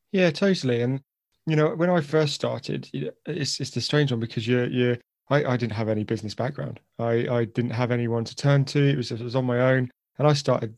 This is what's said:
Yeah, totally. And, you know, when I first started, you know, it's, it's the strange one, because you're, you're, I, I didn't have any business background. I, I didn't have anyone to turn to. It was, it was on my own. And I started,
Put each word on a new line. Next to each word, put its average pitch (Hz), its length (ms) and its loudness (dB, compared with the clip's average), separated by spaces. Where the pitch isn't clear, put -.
Yeah, 185 180 4
totally. 143 520 0
And, 131 180 -2
you 156 100 2
know, 156 180 4
when 170 160 0
I 175 100 4
first 147 340 0
started, - 580 -6
you 139 140 -6
know, - 40 -8
it's, 147 340 -6
it's 135 100 -8
the 120 100 -6
strange 147 320 2
one, 117 80 -2
because 117 260 -6
you're, 123 220 2
you're, 123 300 0
I, 143 140 2
I 123 120 0
didn't 113 160 -2
have 107 160 -2
any 107 160 0
business 107 300 -4
background. 131 440 -8
I, 117 280 0
I 120 180 0
didn't 123 240 -2
have 120 200 0
anyone 117 340 -2
to - 120 -12
turn 143 300 4
to. 143 240 2
It 135 60 2
was, 120 140 -4
it 113 100 -8
was 120 140 -6
on 131 120 0
my 120 140 2
own. 131 300 4
And 143 100 4
I 147 60 6
started, 120 440 0